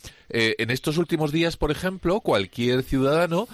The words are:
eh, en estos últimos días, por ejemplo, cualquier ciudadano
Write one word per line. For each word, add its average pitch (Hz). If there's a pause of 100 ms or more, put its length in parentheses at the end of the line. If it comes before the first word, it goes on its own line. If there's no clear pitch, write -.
(300)
eh, 113
en 110
estos 147
últimos 160
días, 165
por 151
ejemplo, 185
cualquier 123
ciudadano 165